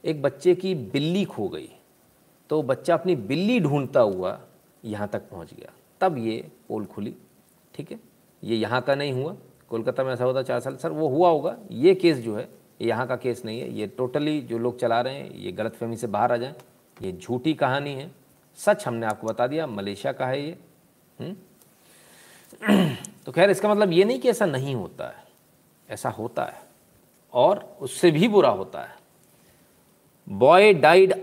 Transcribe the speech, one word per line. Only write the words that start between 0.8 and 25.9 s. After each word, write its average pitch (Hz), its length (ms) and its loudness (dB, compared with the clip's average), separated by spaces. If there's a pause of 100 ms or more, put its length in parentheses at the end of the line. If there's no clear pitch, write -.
खो 101 240 -6
गई, 78 220 -12 (760)
तो 151 140 0
बच्चा 135 320 0
अपनी 170 220 0
बिल्ली 170 440 0
ढूंढता 143 400 0
हुआ 92 400 0 (440)
यहाँ 104 240 -6
तक 107 220 -8
पहुँच 85 240 -16
गया, - 180 -20 (280)
तब 170 180 0
ये 113 320 -6 (180)
पोल 110 160 -6
खुली। 104 300 -12 (600)
ठीक - 180 -14
है, - 80 -16 (440)
ये 113 120 -2
यहाँ 113 260 -2
का 139 120 0
नहीं 143 180 -4
हुआ, 143 240 -6 (320)
कोलकाता 117 360 -4
में 131 80 -2
ऐसा 120 120 -2
होता 131 180 0
चार 123 180 -4
साल। 135 160 -10
सर 165 160 -6
वो 151 160 -2
हुआ 170 200 4
होगा, 160 300 0 (120)
ये 147 240 4
केस 170 220 4
जो 113 200 -6
है - 260 -12 (180)
ये 113 80 -2
यहाँ 117 180 -2
का 123 100 -4
केस 120 280 -6
नहीं 113 160 -8
है। 123 120 -10
ये 104 280 -8
totally 147 420 -2
जो 117 160 -6
लोग 120 200 -4
चला 117 220 0
रहे 131 140 -6
हैं 139 160 -14
ये 98 220 -10
गलतफहमी 113 440 -6
से 117 100 -8
बाहर 107 260 0
आ 120 40 2
जाएं, 127 180 -6 (480)
ये 95 100 -8
झूठी 123 420 -4
कहानी 143 400 -2
है। 143 160 -12 (460)
सच 208 300 0
हमने 117 200 -4
आपको 107 200 -4
बता 117 200 -2
दिया, 156 200 -4
मलेशिया 104 460 -6
का 131 140 -6
है 135 160 -4
ये। 160 160 -12 (640)
हम्म? 170 160 -10 (1600)
<clears throat> - 320 -16
तो 127 60 -12
खैर 185 180 6
इसका 190 180 2
मतलब 208 240 4
ये 180 120 6
नहीं 247 160 0
कि 247 100 2
ऐसा 208 160 0
नहीं 139 280 -2
होता 92 340 -8
है, - 160 -18 (680)